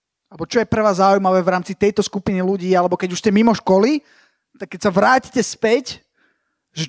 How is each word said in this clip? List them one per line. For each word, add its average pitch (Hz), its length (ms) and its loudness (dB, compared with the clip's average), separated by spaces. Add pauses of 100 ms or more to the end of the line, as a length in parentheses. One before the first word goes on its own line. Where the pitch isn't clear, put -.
(320)
Alebo 165 160 -10
čo 226 160 -2
je - 80 -10
pre 220 80 0
vás 214 160 0
zaujímavé 190 480 2
v 180 80 0
rámci 180 240 -4
tejto 208 240 0
skupiny 196 400 -4
ľudí, 185 320 -4
alebo 180 240 2
keď 185 160 -6
už 175 80 -8
ste 208 160 0
mimo 226 160 4
školy, 208 480 2 (560)
tak - 160 -18
keď 190 160 -6
sa 196 80 0
vrátite 240 480 0
späť, - 560 -4 (720)
že 156 180 -8